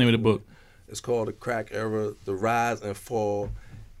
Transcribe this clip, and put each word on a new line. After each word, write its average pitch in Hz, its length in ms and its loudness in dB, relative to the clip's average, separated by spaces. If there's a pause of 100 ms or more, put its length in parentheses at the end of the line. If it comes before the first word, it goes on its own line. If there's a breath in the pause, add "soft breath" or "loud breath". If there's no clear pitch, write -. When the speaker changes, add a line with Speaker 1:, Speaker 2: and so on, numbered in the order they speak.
Speaker 1:
the - 0 -
name 117 80 8
of 113 80 4
the - 80 2
book? - 180 2 (400 soft breath)
Speaker 2:
It's 107 140 -10
called 117 260 0
The 107 60 -4
Crack 117 380 -4
Era, 107 420 -2 (120)
The 98 100 -2
Rise 117 480 2
and 101 120 -4
Fall, 104 540 -2 (500 loud breath)